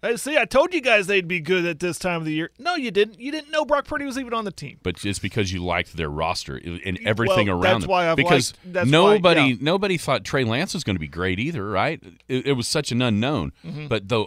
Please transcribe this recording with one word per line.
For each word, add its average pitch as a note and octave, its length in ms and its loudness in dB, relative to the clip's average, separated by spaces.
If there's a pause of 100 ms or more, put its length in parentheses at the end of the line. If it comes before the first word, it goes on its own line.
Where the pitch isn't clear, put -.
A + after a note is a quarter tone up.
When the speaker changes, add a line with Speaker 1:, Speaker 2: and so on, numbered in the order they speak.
Speaker 1:
"Hey, A#3 160 -2
see, D4 200 -2
I B3 80 4
told E4 280 2
you D#4+ 80 0
guys G#3+ 260 2
they'd F#3+ 220 0
be F3+ 100 -2
good F3 260 0
at E3+ 140 -4
this F3+ 180 -2
time F3 240 -2
of D#3+ 40 -8
the D#3 80 -2
year." D#3+ 160 -4 (100)
No, E4+ 160 -4
you B3 160 -4
didn't. G#3 280 0
You C4 120 -8
didn't D4+ 200 -8
know D#4 140 2
Brock C#4 200 2
Purdy D4 200 -6
was C4 120 -6
even A#3+ 160 -6
on A3+ 120 -2
the G3 60 -4
team. - 320 -16
Speaker 2:
But F2+ 220 -4
it's G2+ 140 -2
because G2+ 340 -2
you F2 100 -4
liked F2 320 -2
their D#2 140 -4
roster D#2 460 -4
and E2+ 300 -10
Speaker 1:
Y-, F#2 200 -4
Speaker 2:
everything A2 420 2
Speaker 1:
well, F#2 100 0
Speaker 2:
around F2+ 160 2
Speaker 1:
that's A#2 100 0
Speaker 2:
them. F#3 80 -6
Speaker 1:
why F3+ 180 2
I've D#3+ 80 2
Speaker 2:
Because C#3+ 360 2 (100)
Speaker 1:
liked, F3+ 100 -14
that's F3+ 140 0
why, C#3 40 4
Speaker 2:
nobody, F3 500 6
Speaker 1:
yeah. C3+ 200 4
Speaker 2:
nobody F#3+ 360 0
thought A#2+ 280 -2
Trey C3+ 180 0
Lance B2 300 -2
was E3+ 100 -6
gonna F#2 160 0
be D#2 80 -6
great F2+ 320 -2
either, A#2+ 300 -4
right? A#2 320 0 (260)
It, C3 200 -2
it C#3+ 60 2
was A#2+ 140 -2
such D3+ 240 -2
an A#2+ 100 2
unknown. A2+ 520 0 (120)
Speaker 1:
Mm-hmm. D3+ 220 -10
Speaker 2:
But G2+ 220 -4
though A2 180 2